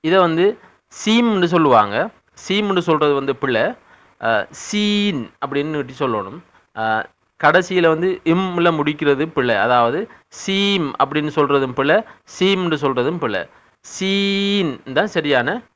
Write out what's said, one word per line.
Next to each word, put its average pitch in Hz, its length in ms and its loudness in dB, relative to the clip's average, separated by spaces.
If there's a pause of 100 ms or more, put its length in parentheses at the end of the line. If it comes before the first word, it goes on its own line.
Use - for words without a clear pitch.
இதை 170 180 2
வந்து 180 400 2 (460)
சீம்னு 220 400 2
சொல்லுவாங்க. 143 640 2 (380)
சீம்னு 196 300 0
சொல்றது 151 360 2
வந்து 135 220 -2
பிழை. 127 380 -2 (460)
அஹ், 110 300 0
சீன் 208 800 -2 (160)
அப்படின்னு 143 520 -6
சொல்லணும். 117 440 -4 (320)
அஹ், 110 320 -2 (380)
கடைசியில 175 440 4
வந்து 170 360 0
இம்ல 175 480 2
முடிக்கிறது 147 540 0
பிழை. 123 300 0
அதாவது 120 540 0 (360)
சீம் 190 460 -2 (120)
அப்படின்னு 143 100 -8
சொல்றதும் 143 580 0
பிழை, 147 300 2 (360)
சீம்னு 185 360 0
சொல்றதும் 135 440 -2
பிழை. 104 280 -4 (340)
சீன் 196 1120 -4
தான் 175 120 0
சரியான 147 560 -2 (140)